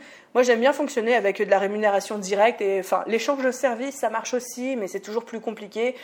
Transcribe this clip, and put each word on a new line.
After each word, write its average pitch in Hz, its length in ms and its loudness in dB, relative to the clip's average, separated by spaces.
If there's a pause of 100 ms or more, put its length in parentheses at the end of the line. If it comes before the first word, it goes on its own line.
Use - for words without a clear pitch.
(340)
Moi, 240 80 4
j'aime 240 180 4
bien 269 140 6
fonctionner 247 400 0
avec 196 260 2
de 202 100 0
la 196 100 6
rémunération 202 580 0
directe 202 440 2
et, 196 180 0
enfin, 185 260 0
l'échange 262 380 -2
de 254 80 2
services, 254 440 -2
ça 226 140 -2
marche 220 240 -6
aussi, 247 420 -4
mais 202 120 -4
c'est 196 140 -8
toujours 220 220 -6
plus 226 160 -12
compliqué. 214 540 -6 (100)